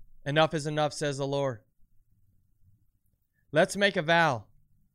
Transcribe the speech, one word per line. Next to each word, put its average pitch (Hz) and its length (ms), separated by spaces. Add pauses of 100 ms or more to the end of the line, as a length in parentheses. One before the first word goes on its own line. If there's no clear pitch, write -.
(240)
Enough 156 280
is 151 140
enough, 151 260
says 143 260
the 139 80
Lord. 139 340 (1900)
Let's 170 240
make 202 200
a 175 60
vow. 156 420 (500)